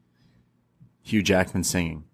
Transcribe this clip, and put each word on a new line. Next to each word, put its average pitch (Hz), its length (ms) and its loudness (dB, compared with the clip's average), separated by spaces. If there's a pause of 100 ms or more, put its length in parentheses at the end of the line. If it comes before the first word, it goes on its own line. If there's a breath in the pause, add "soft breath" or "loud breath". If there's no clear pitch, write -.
(1040)
Hugh 107 200 0
Jackman 92 420 2
singing. 80 500 -2